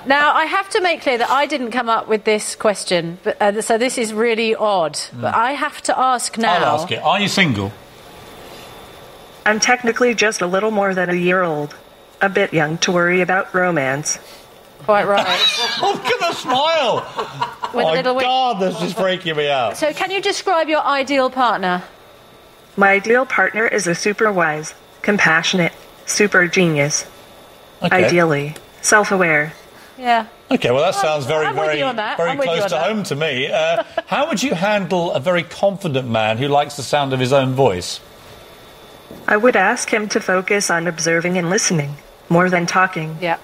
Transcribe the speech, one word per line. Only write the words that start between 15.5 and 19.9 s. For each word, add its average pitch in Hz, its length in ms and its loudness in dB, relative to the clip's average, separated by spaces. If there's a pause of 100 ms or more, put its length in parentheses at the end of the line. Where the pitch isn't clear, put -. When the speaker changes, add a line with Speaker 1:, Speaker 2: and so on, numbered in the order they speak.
Speaker 2:
Look 392 220 -2
at 480 160 0
the 339 140 -2
smile. 277 640 0 (800)
Speaker 1:
With 240 120 0
a - 20 2
Speaker 2:
My 160 60 2
Speaker 1:
little 254 220 0
wink. 254 120 0
Speaker 2:
God, 254 320 0
this 180 220 -2
is 175 140 -4
freaking 180 420 -2
me 147 120 0
out. 123 280 0
Speaker 1:
So 302 160 -2